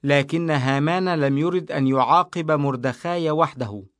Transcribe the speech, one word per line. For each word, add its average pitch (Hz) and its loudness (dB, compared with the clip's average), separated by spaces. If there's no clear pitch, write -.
لكن 143 0
هامان 151 0
لم 139 2
يرد 170 -2
أن 139 0
يعاقب 156 2
مردخاي 143 -2
وحده 127 -2